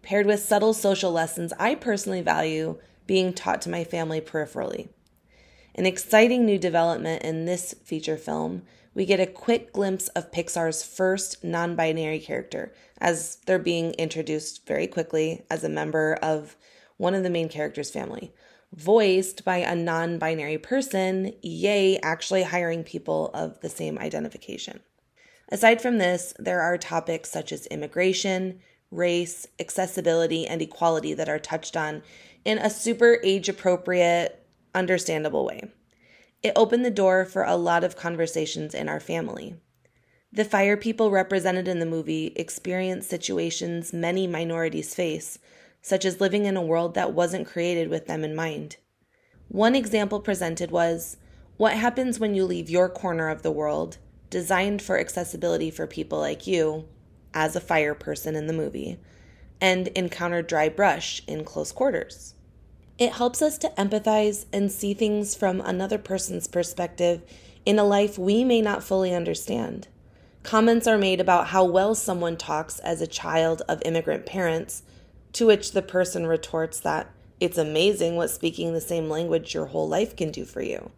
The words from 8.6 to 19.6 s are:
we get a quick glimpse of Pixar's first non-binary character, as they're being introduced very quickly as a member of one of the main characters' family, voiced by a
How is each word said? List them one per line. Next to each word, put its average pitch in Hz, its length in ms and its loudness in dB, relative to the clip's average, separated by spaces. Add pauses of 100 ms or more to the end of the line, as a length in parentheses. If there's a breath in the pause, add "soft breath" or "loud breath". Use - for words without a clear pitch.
we 190 140 -2
get 190 120 4
a 185 60 4
quick - 480 -2
glimpse 190 360 -2
of - 220 -6
Pixar's 170 520 -2
first 190 600 -2
non-binary 165 760 -2
character, - 520 -8 (280 loud breath)
as 165 380 0 (100)
they're 185 100 4
being 170 360 -2
introduced 156 760 -6
very 156 180 -2
quickly 160 640 -2
as 160 140 -4
a 156 60 -2
member 156 520 0
of 156 340 -2 (420 soft breath)
one 180 180 0
of 190 80 0
the 180 80 0
main 165 180 -2
characters' 151 400 -6
family, - 420 -10 (420 soft breath)
voiced 190 680 4
by 180 140 0
a 175 160 0